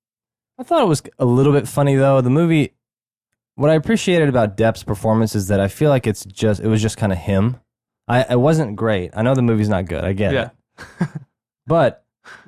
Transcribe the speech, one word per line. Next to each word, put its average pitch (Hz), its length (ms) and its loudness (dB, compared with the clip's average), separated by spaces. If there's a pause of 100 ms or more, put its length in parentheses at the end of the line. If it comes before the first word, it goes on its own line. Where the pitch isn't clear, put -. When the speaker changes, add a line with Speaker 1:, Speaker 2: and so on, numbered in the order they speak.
(580)
Speaker 1:
I 254 60 -14
thought 330 180 0
it 226 60 2
was 156 160 0 (160)
a 135 60 0
little 131 280 4
bit 131 140 0
funny, 143 280 0
though. 135 260 4
The 123 100 0
movie, 160 420 2 (840)
what 143 140 0
I 160 60 4
appreciated 175 520 0
about 113 300 0
Depp's 113 260 0
performance 110 520 -2
is 98 140 -2
that 101 100 2
I 98 80 2
feel 151 240 -2
like 131 160 0
it's - 180 -6
just, 104 360 -2
it 101 60 -4
was 110 140 2
just 110 160 -4
kinda 98 180 -2
him. 101 420 -2 (500)
I, 120 240 0
it 123 80 2
wasn't 143 360 0
great. 107 400 -4
I 104 60 -4
know 123 140 2
the 131 80 0
movie's 110 260 2
not 92 160 0
good. 82 180 -6
I 92 100 -2
get 98 200 -2
Speaker 2:
Yeah. 131 160 -4 (300)
Speaker 1:
it. - 340 -8
<laughs> - 540 -20
But 147 360 0 (440)